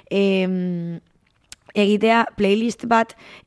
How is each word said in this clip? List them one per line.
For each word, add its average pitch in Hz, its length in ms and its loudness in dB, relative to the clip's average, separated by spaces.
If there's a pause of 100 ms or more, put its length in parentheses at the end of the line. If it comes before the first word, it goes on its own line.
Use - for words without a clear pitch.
(100)
em, 185 920 -2 (720)
egitea 208 520 2 (100)
playlist 214 500 -2
bat 226 300 0 (300)